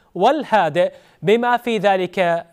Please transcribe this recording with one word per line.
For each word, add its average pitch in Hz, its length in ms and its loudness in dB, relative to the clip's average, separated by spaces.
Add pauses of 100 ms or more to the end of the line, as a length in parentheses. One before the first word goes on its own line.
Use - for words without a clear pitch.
(140)
والهادئ، 185 800 0 (300)
بما 240 340 0
في 233 220 -2
ذلك 180 760 0